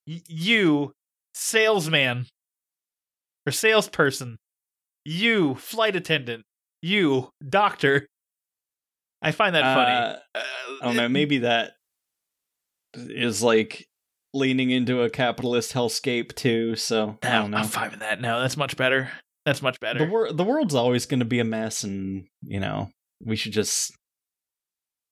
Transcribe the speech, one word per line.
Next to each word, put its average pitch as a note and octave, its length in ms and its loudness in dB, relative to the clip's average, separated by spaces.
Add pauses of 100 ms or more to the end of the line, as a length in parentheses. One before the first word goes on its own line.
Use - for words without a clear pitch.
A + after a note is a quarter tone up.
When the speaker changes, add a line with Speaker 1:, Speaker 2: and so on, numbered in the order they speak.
Speaker 1:
Y-, E3 200 -12
you, E3 680 2 (400)
salesman. D#3 920 2 (1200)
Or C#3 40 -4
salesperson. E3+ 840 0 (680)
You, F3 520 2
flight A3 400 -2
attendant. C3 480 -4 (380)
You, D#3+ 480 2 (180)
doctor. C#3+ 580 2 (1160)
I D#3 100 0
find F#3 240 2
that C3+ 200 4
funny. B2+ 160 4
Speaker 2:
Uh, A#2 260 0 (220)
Speaker 1:
Uh, A#2 40 -6 (380)
Speaker 2:
I C3 40 -6
don't B2 100 0
know, A#2+ 100 2
Speaker 1:
it A#2+ 40 0
Speaker 2:
maybe C#3+ 300 2
that A#2 320 0 (1200)
is, A#2 500 -4
like, A2 440 2 (460)
leaning C3 360 0
into B2+ 320 2
a A#2 80 2
capitalist A#2+ 640 -2
hellscape A#2+ 640 -2
too, A2+ 400 0
so A2 480 -2
I - 60 -2
Speaker 1:
No, A2 120 2
Speaker 2:
don't G#2 100 -4
know. G#2 60 -2
Speaker 1:
I'm G#2+ 100 0
fine G#2+ 240 -4
with G2+ 80 -18
that. G#2+ 220 -4
No, A#2 180 -2
that's B2+ 180 -2
much C#3 200 -4
better. C3 340 0 (340)
That's C#3+ 160 0
much C3 180 -2
better. A#2 260 -4
Speaker 2:
The E3+ 60 -4
wor-, A3 200 0
the E3 120 -2
world's A3+ 320 0
always B2 300 2
gonna B2+ 200 0
be A#2+ 140 0
a A#2 40 2
mess, A2 400 -4
and, F#2+ 440 -6 (160)
you G2+ 160 -6
know, G#2 300 -4 (340)
we A2 120 -2
should G#2+ 180 -6
just, - 380 -2 (1200)